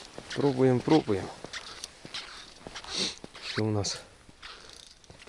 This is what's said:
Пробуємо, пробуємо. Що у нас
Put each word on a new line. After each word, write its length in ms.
Пробуємо, 440
пробуємо. 480
Що 160
у 80
нас 280